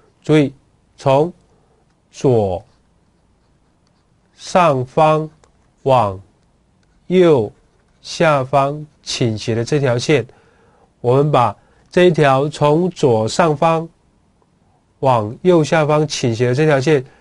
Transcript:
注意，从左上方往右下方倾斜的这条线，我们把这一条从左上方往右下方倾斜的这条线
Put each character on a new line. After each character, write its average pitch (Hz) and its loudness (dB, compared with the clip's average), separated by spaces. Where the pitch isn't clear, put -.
注 151 2
意， 135 0
从 143 0
左 107 -2
上 151 -6
方 156 -2
往 107 -2
右 165 2
下 151 -2
方 139 -2
倾 113 -4
斜 113 -6
的 117 -4
这 151 -2
条 123 0
线， 131 0
我 123 2
们 147 2
把 120 2
这 180 2
一 180 6
条 143 2
从 151 0
左 113 0
上 160 0
方 165 -2
往 120 0
右 175 4
下 156 0
方 151 0
倾 120 -4
斜 123 -2
的 123 0
这 151 0
条 147 2
线 135 0